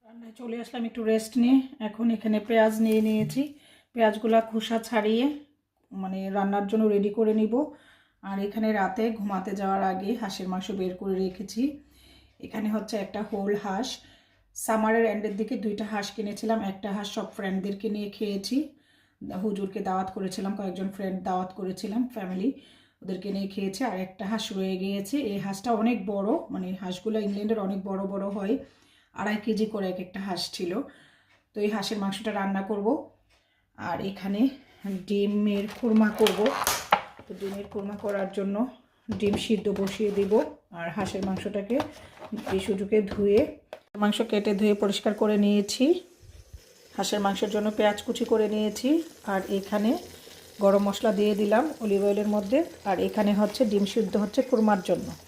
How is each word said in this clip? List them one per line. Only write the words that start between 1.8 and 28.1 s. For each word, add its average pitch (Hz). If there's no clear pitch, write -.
এখন 226
এখানে 214
পেঁয়াজ 220
নিয়ে 220
নিয়েছি, 220
পেঁয়াজগুলা 226
খোসা 226
ছাড়িয়ে 226
মানে 190
রান্নার 202
জন্য 220
রেডি 208
করে 214
নিব। 220
আর 196
এখানে 214
রাতে 214
ঘুমাতে 202
যাওয়ার 196
আগে 190
হাঁসের 196
মাংস 190
বের 185
করে 190
রেখেছি। 196
এখানে 214
হচ্ছে 214
একটা 202
হোল 202
হাঁস, 202
সামারের 220
এন্ডের 208
দিকে 220
দুইটা 208
হাঁস 208
কিনেছিলাম, 214
একটা 196
হাঁস 202
সব 202
ফ্রেন্ডদেরকে 196
নিয়ে 208
খেয়েছি, 214
হুজুরকে 202
দাওয়াত 190
করেছিলাম, 190
কয়েকজন 196
ফ্রেন্ড 190
দাওয়াত 185
করেছিলাম, 202
ফ্যামিলি, 190
ওদেরকে 190
নিয়ে 196
খেয়েছি। 196
আর 185
একটা 190
হাঁস 214
রয়ে 190
গিয়েছে, 196
এই 202
হাঁসটা 196
অনেক 220
বড়, 202
মানে 190
হাঁসগুলো 214
ইংল্যান্ডের 208
অনেক 190
বড় 196
বড় 196